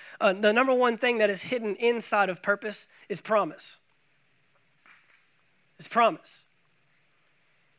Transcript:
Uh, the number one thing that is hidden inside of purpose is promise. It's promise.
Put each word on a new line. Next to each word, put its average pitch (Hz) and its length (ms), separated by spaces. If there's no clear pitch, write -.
Uh, 196 140
the 208 180
number 254 220
one 247 240
thing 240 220
that 214 100
is 190 140
hidden 226 340
inside 226 500
of 180 140
purpose 202 460
is 180 140
promise. 196 560
It's - 80
promise. - 560